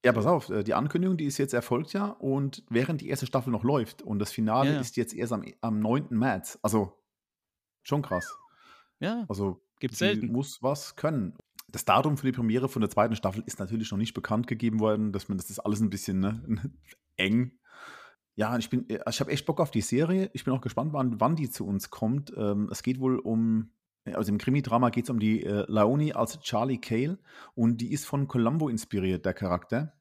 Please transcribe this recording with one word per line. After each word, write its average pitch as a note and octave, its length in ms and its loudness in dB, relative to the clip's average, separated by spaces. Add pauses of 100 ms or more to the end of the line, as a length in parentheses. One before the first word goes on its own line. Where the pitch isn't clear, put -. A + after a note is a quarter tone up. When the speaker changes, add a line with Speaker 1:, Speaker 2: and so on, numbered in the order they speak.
Speaker 1:
Ja, B2 80 8
pass G#2+ 100 4
Speaker 2:
So. C3 60 4
Speaker 1:
auf, E3+ 200 2
äh, G#2 140 0
die G#2+ 100 0
Ankündigung, E3+ 440 2
die D#3 80 -2
ist C#3 120 -2
jetzt C#3 160 0
erfolgt B2 380 0
ja G3+ 160 0
und C#3 640 -2
während C3+ 320 2
die C#3 80 -8
erste C#3 160 -2
Staffel B2+ 260 0
noch G2+ 140 0
läuft C3 380 0
und G#2 160 -2
das G#2 120 -2
Finale A#2+ 380 2
Speaker 2:
Ja, D3+ 60 2
ja. C#3+ 40 -2
Speaker 1:
ist B2 160 -6
jetzt A#2 180 -2
erst A#2+ 200 -4
am, F#2+ 100 -4 (160)
am G#2+ 220 0
neunten A#2+ 360 0
März. A2 440 -2
Also, G#2+ 320 0 (920)
schon D3 200 0
krass. - 340 -4 (640)
Speaker 2:
Ja, A3 280 -4
Speaker 1:
Also, G2+ 380 -4 (140)
Speaker 2:
gibt's B2 180 -6
Speaker 1:
die A2 80 2
Speaker 2:
selten. A2 260 0
Speaker 1:
muss C3+ 300 -4
was C#3+ 340 -4
können. C#3 380 -2 (360)
Das - 160 -8
Datum C3+ 320 4
für C3+ 100 -2
die B2+ 60 2
Premiere B2 360 2
von A2+ 120 -2
der G#2 100 2
zweiten A2 240 4
Staffel G2+ 300 -4
ist - 140 -12
natürlich G#2+ 320 -4
noch G2+ 60 -2
nicht A2 160 -2
bekannt A2+ 340 -2
gegeben A2+ 320 -2
worden, G#2+ 320 2
dass G2 160 -6
man, G2 100 -4
das F2+ 120 -8
ist G2+ 100 -10
alles G#2+ 220 0
ein G#2+ 80 4
bisschen, F#2+ 300 -2
ne, G#2+ 260 0
<laughs> G#2+ 340 -4 (380)
eng. A2+ 420 0 (760)
Ja, A2 220 0
ich A2+ 120 -4
bin, B2+ 200 -2
äh, A2 200 -4
ich - 100 -4
hab C3+ 80 0
echt - 180 -2
Bock D3+ 140 -2
auf D3+ 120 0
die G#2+ 100 2
Serie. F3 520 2
Ich - 120 -8
bin C3 80 2
auch C3 80 -2
gespannt, C#3 320 -4
wann, B2+ 260 0
wann C3 160 4
die D3 140 -2
zu - 160 -6
uns G2 240 -2
kommt. C3 480 -2
Ähm, G#2 340 0
es - 120 -10
geht B2+ 160 -2
wohl C3 180 2
um, A2+ 540 0 (340)
also G2 260 -2
im G#2 60 2
Krimi-Drama B2 540 2
geht's A#2+ 180 -2
um A#2+ 100 0
die, G#2+ 240 2
äh, G2+ 240 0
Laoni B2 460 4
als - 280 -2
Charlie A#2+ 380 -2
Cale C#3 380 0 (380)
und A#2 260 4
die G2+ 100 -4
ist - 140 -4
von C#3 220 0
Columbo C3 420 2
inspiriert, F#2+ 560 0
der F#2 80 2
Charakter. G#2+ 680 -2